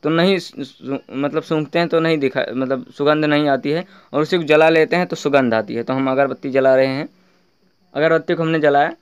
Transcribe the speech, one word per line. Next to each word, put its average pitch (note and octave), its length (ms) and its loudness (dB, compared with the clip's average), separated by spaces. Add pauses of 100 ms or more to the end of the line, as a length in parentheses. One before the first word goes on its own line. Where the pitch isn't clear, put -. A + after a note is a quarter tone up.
तो D3+ 80 -2
नहीं F3 280 2
सु-, - 260 -12
सु-, C3 320 -10 (140)
मतलब C#3+ 320 -4
सूंघते D#3 360 -4
हैं E3+ 100 0
तो E3 120 2
नहीं D#3+ 180 0
दिखा, C#3 360 -2
मतलब C3 320 -4 (120)
सुगंध D3+ 260 2
नहीं D3+ 240 0
आती C#3 220 -2
है, E3+ 140 -4 (280)
और C#3+ 100 0
उसी D#3 140 -2
को E3+ 60 0
जला D#3 260 6
लेते D#3+ 280 2
हैं F3+ 100 0
तो E3+ 100 -8
सुगंध C3+ 380 0
आती A2 200 -2
है। A#2 80 -6
तो B2 100 -6
हम C3+ 180 -2
अगरबत्ती C#3 400 -2
जला C3 260 2
रहे C3+ 100 4
हैं, C3+ 220 -6 (840)
अगरबत्ती D#3+ 400 0
को E3 80 -4
हमने D#3+ 180 0
जलाया। D3 420 2